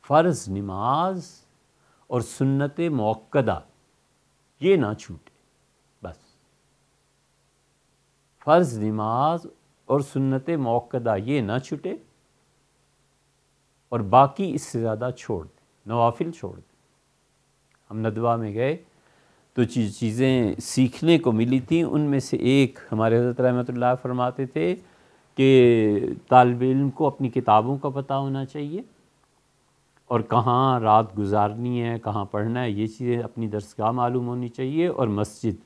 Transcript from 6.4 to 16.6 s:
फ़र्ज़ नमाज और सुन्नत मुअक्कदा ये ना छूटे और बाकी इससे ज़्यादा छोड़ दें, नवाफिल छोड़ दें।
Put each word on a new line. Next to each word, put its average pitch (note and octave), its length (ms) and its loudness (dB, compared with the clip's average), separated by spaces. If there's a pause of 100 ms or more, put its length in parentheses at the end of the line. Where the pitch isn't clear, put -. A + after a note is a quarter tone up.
फ़र्ज़ D3+ 340 4
नमाज A2+ 680 -2 (420)
और C#3 140 2
सुन्नत C3+ 460 -2 (100)
मुअक्कदा A#2 580 -2
ये B2+ 240 -2
ना A2 180 -2
छूटे D3+ 400 -8 (1900)
और A#2+ 120 -2
बाकी C3+ 480 4
इससे - 280 -6
ज़्यादा A2+ 340 -2
छोड़ F2+ 320 -6
दें, - 180 -20 (220)
नवाफिल A#2 460 0
छोड़ F#2+ 240 -12
दें। F2 80 -20 (1300)